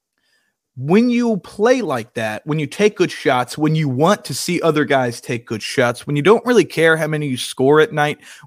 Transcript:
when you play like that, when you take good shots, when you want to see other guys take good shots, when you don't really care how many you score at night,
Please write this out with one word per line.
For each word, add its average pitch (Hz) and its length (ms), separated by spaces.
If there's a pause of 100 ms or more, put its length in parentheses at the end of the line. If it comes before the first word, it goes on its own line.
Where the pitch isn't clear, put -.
(760)
when 190 360
you 233 260
play 233 460
like 127 320
that, 107 320
when 151 100
you 151 80
take 208 320
good 170 140
shots, 127 480
when 156 160
you 160 120
want 156 380
to 147 80
see - 260
other 151 260
guys 127 360
take 120 240
good 110 160
shots, - 460
when 147 80
you 147 80
don't 208 240
really 226 180
care 160 320
how 160 80
many 151 220
you 127 100
score 139 420
at 156 140
night, 151 240 (300)